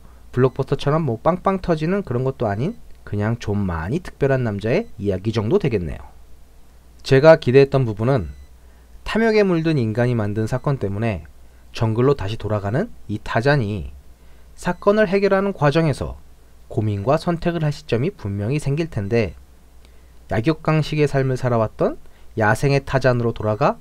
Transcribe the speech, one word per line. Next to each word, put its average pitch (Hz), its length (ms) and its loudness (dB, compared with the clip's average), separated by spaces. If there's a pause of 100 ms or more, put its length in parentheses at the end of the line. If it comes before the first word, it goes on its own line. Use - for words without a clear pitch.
(320)
블록버스터처럼 139 720 0
뭐 117 160 -4
빵빵 180 420 0
터지는 170 400 -2
그런 120 220 -4
것도 131 240 -2
아닌 120 320 -4 (240)
그냥 107 340 -2
좀 101 220 -2
많이 92 400 -2
특별한 135 440 0
남자의 113 540 -2
이야기 98 340 -2
정도 117 280 0
되겠네요. 92 400 -2 (1040)
제가 156 340 8
기대했던 135 480 4
부분은 110 420 -2 (800)
탐욕에 214 380 2
물든 165 340 2
인간이 120 360 0
만든 107 320 -2
사건 131 320 -2
때문에 101 460 -4 (480)
정글로 120 440 2
다시 98 200 -6
돌아가는 104 560 -2 (160)
이 104 160 -6
타잔이 113 720 0 (600)
사건을 202 520 2
해결하는 196 460 2
과정에서 147 640 0 (500)
고민과 107 480 0
선택을 170 480 -2
할 151 80 0
시점이 131 380 -2
분명히 104 500 -4
생길 151 300 -2
텐데, 101 460 -2 (960)
약육강식의 151 760 0
삶을 135 300 0
살아왔던 123 600 0 (400)
야생의 135 460 2
타잔으로 120 480 2
돌아가 107 500 0